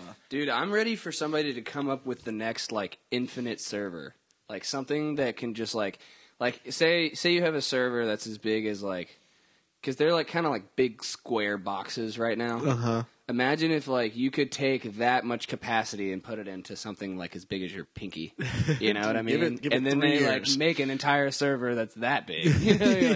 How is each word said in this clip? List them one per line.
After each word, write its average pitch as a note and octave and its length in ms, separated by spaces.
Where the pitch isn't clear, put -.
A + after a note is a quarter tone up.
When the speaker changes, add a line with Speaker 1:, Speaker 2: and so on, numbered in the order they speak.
Speaker 1:
Dude, C#3 200
I'm C3 240
ready A3 240
for E3+ 160
somebody D3+ 420
to A#2 80
come C#3+ 280
up C3+ 160
with B2 180
the A2+ 80
next, A2+ 400
like, G#2 260
infinite B2 500
server. F2+ 540
Like, G2 140
something D3 520
that B2+ 200
can A#2 180
just, A2 200
like, G2+ 240
like, A#2+ 200
say, E3 440
say F3 180
you F3 100
have D#3+ 120
a C#3 80
server B2 440
that's G#2+ 200
as G#2+ 120
big A2 280
as, G#2 160
like, F#2 360
'cause C3 140
they're, D#3 180
like, D#3+ 140
kinda E3+ 220
like G#2+ 260
big B2 280
square G#2 540
boxes G2+ 600
right A2+ 200
now. A#2 260
Speaker 2:
Uh-huh. A#2 380
Speaker 1:
Imagine C#3 440
if, D3 180
like, A#2 280
you C3 140
could C3+ 220
take B2+ 460
that B2 260
much A#2+ 240
capacity A2 640
and F#2 100
put A2 160
it G2+ 80
into F#2+ 300
something, G2 400
like, F2 180
as F#2 120
big G2 160
as F2 100
your F#2+ 140
pinky. - 520
Speaker 2:
<laughs> C3 420
Speaker 1:
You A2 120
know G#2 140
what A2 100
I A2+ 60
Speaker 2:
Give A2+ 200
it, E3 100
Speaker 1:
mean? A#2+ 60
Speaker 2:
give C#3 140
Speaker 1:
And B2+ 140
Speaker 2:
it C#3 40
Speaker 1:
then C#3+ 100
Speaker 2:
three C#3+ 180
Speaker 1:
they, C#3 80
like, C3 200
Speaker 2:
years. C#3 120
Speaker 1:
make D#3+ 200
an C#3 120
entire C#3+ 400
server C3 440
that's A2+ 220
that A#2+ 300
big. B2 200
<laughs> D#3 140
You G3 180
know, A3 120
you're B3 260